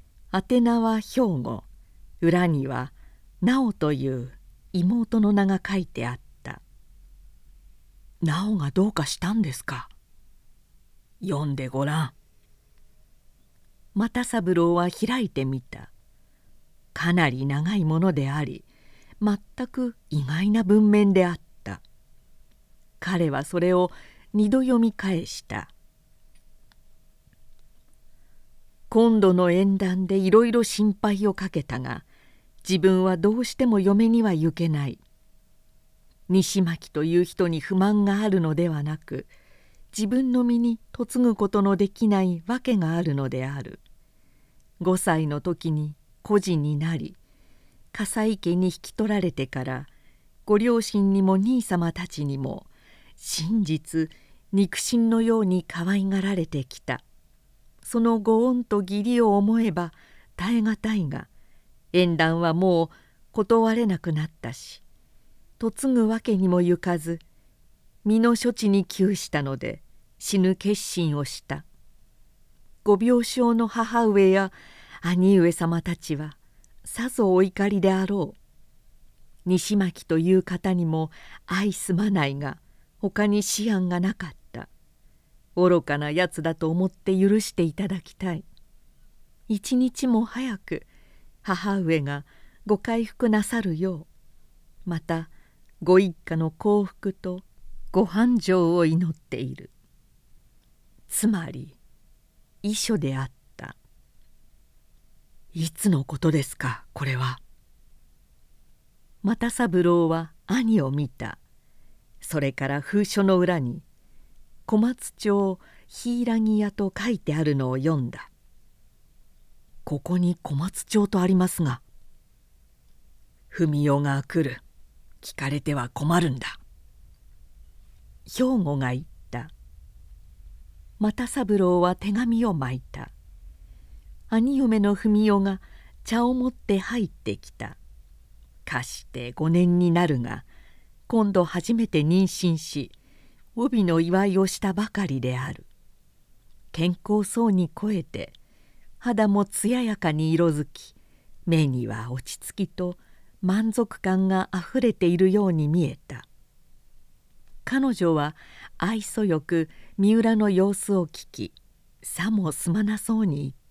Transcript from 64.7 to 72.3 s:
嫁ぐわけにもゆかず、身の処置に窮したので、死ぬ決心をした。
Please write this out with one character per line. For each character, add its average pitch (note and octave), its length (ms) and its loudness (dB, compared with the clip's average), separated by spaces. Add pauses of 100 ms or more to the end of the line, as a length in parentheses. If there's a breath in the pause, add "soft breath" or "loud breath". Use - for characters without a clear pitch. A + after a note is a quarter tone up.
嫁 B3+ 340 -2
ぐ A#3 140 4
わ A3+ 140 -2
け G#3+ 160 0
に F#3 100 2
も F3+ 140 4
ゆ F3 160 2
か F3 200 -2
ず、 E3 220 -8 (840)
身 G#3+ 160 4
の A#3 160 4
処 A#3+ 140 0
置 G#3+ 200 -2
に G3 140 4
窮 G3 300 0
し - 160 -8
た D3 140 -2
の C3+ 140 -6
で、 - 260 -10 (340)
死 - 220 -2
ぬ F#3 160 4
決 G3+ 180 -2
心 E3 440 -4
を D3 60 -4
し - 200 -12
た。 C#3+ 220 -12 (1200)